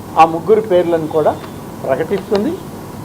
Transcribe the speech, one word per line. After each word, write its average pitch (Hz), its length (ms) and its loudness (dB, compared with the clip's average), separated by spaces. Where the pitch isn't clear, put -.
ఆ 160 40 12
ముగ్గురు 185 380 2
పేర్లను 170 460 2
కూడా 196 160 2
ప్రకటిస్తుంది. 196 720 0